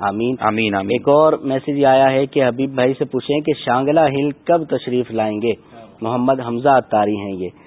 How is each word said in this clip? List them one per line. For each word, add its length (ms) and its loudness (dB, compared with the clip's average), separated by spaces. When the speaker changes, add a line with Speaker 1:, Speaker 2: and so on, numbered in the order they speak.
Speaker 1:
آمین۔ 400 -2
Speaker 2:
آمین، 340 -2
آمین۔ 160 -4
Speaker 1:
ایک 180 -2
اور 240 4
میسج 360 -4
یہ 180 0
آیا 260 4
ہے 140 0
کہ 220 0
حبیب 260 -4
بھائی 240 2
سے 60 -2
پوچھیں 360 -4
کہ 120 -2
شانگلہ 360 2
ہل 280 2
کب 200 2
تشریف 460 -2
لائیں 320 -2
گے؟ 100 0
محمد 460 0
حمزہ 220 0
اتاری 480 2
ہیں 160 -6
یہ۔ 160 -6